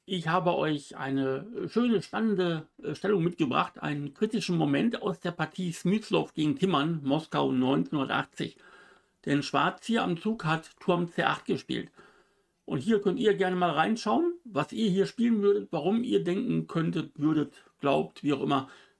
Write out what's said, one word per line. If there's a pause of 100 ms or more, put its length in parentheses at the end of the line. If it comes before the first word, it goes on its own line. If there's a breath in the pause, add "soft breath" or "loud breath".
ich
habe
euch
eine
schöne,
spannende, (160)
äh,
Stellung
mitgebracht,
einen
kritischen
Moment
aus
der
Partie
Smyslov
gegen
Timann,
Moskau
neunzehnhundertachtzig. (680 loud breath)
Denn
Schwarz
hier
am
Zug
hat
Turm
C
acht
gespielt. (720 soft breath)
Und
hier
könnt
ihr
gerne
mal
reinschauen, (100)
was
ihr
hier
spielen
würdet,
warum
ihr
denken
könntet,
würdet, (200)
glaubt,
wie
auch
immer, (300 loud breath)